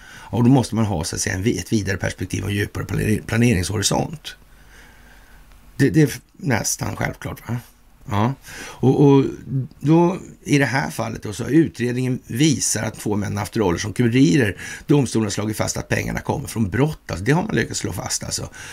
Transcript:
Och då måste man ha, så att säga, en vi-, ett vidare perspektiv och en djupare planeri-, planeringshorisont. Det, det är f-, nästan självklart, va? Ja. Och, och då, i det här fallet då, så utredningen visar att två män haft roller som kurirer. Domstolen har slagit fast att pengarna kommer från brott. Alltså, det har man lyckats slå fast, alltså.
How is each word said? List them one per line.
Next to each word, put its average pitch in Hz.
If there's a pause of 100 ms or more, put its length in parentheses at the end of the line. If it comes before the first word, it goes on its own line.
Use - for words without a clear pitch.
Och -
då 120
måste 127
man 110
ha, 90
så -
att -
säga, -
en 92
vi-, 123
ett 170
vidare 98
perspektiv -
och 101
en 101
djupare 104
planeri-, 104
planeringshorisont. 104 (1400)
Det, 139
det 156
är 143
f-, - (120)
nästan 110
självklart, -
va? 117 (540)
Ja. 110 (180)
Och, -
och 139 (540)
då, 170 (260)
i 143
det 139
här 135
fallet 113
då, 110
så 110
utredningen 123
visar 117
att 110
två 104
män 101
haft 101
roller 90
som 104
kurirer. 123 (300)
Domstolen 117
har 104
slagit 107
fast -
att -
pengarna 110
kommer -
från 107
brott. 139 (100)
Alltså, 90
det 131
har 175
man 214
lyckats -
slå 98
fast, -
alltså. - (240)